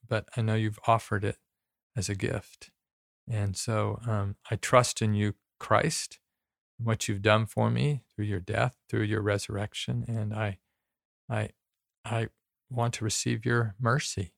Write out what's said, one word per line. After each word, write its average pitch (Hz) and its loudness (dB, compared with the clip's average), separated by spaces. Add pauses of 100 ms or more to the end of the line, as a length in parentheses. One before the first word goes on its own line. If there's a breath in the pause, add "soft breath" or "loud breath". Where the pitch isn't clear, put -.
but 107 -2
I 123 0
know 110 2
you've 110 0
offered 110 4
it 104 -2 (600)
as 92 -4
a 101 0
gift. - -6 (600)
And 101 -2
so, 107 -2
um, 101 -2 (140)
I 110 -2
trust - 4
in 107 4
you, 104 2 (240)
Christ, - 0 (600)
and 117 -4
what 113 0
you've 101 -2
done 110 6
for 113 0
me 131 0 (120)
through 104 -4
your 101 -4
death, 110 -2 (120)
through 110 0
your 107 0
resurrection, 104 -4
and 110 -4
I, 107 -4 (680)
I, 110 -4 (540)
I 113 -2 (420)
want 117 -2
to - -6
receive 113 -2
your 117 0
mercy. 117 -2